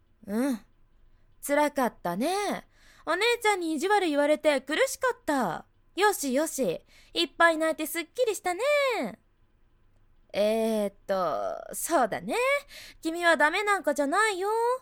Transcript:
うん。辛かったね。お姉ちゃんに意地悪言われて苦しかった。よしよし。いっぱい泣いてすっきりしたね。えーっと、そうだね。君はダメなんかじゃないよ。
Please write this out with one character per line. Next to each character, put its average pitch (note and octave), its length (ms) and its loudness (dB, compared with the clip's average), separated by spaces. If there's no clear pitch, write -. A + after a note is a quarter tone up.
う A#3+ 260 -2
ん。 G#3 80 -6
辛 C#4+ 240 2
か C4+ 160 0
っ G#3 160 -4
た F3 140 -4
ね。 E4+ 500 -2
お D#4 100 0
姉 G4 80 0
ち - 40 0
ゃ G#4 80 4
ん F4+ 60 -2
に D#4+ 120 -4
意 D4+ 60 -2
地 E4 100 -2
悪 G4+ 180 4
言 C#4+ 120 0
わ C#4+ 80 4
れ D4+ 100 4
て D4 240 2
苦 D4+ 160 -4
し - 140 -6
か C5 140 0
っ - 100 -20
た。 A#3+ 400 -2
よ G4+ 160 4
し C#4 220 -4
よ D4+ 120 0
し。 G#3+ 360 -4
い E4+ 100 0
っ - 140 -4
ぱ E4+ 140 6
い D#4 40 -4
泣 D#4+ 160 0
い - 40 -12
て D#4 100 -6
す E4 140 -6
っ D#4 40 -6
き B4 120 0
り G#4 80 0
し - 80 -10
た F4+ 100 -2
ね。 F4 80 -6
え G#3+ 580 0
ー - 20 -8
っ - 40 -12
と、 C3+ 680 -4
そ D4+ 300 0
う G#3 40 0
だ C#3 120 -6
ね。 A#3 160 -6
君 E4 240 -4
は E4 140 6
ダ D4+ 120 4
メ G4 140 -2
な G4+ 140 2
ん D#4 40 -8
か D4 120 0
じ C#4+ 80 0
ゃ C#4+ 40 0
な G4+ 240 2
い F#4 80 -4
よ。 G4 120 -2